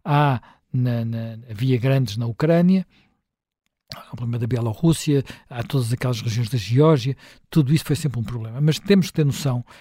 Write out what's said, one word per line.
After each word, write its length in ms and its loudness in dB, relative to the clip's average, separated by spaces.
há 360 2
na, 340 0
na, 320 -8
havia 260 0
grandes 400 0
na 80 -4
Ucrânia, 600 2
há 180 -20
o 40 -14
problema 220 -6
da 80 -2
Bielorrússia, 760 0
há 140 -10
todas 320 -2
aquelas 280 -2
regiões 280 -2
da 80 -2
Geórgia, 580 2
tudo 200 2
isso 140 2
foi 100 -2
sempre 240 -4
um 40 -4
problema. 360 -8
Mas 200 2
temos 280 2
que 60 -12
ter 120 2
noção 380 -2